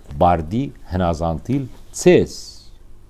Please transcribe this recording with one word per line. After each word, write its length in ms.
բարդի 520
հնազանդիլ 880
ցես, 460